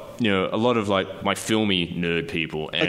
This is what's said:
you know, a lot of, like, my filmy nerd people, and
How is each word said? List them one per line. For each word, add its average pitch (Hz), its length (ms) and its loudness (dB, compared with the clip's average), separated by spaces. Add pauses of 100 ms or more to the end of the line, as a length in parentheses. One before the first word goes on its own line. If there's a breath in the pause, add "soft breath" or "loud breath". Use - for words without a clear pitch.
(200)
you 110 120 2
know, 95 220 2
a 104 40 0
lot 117 200 2
of, 101 100 0
like, 95 380 0
my 98 100 2
filmy 98 640 0
nerd 85 300 -2
people, 78 420 -4
and 85 180 0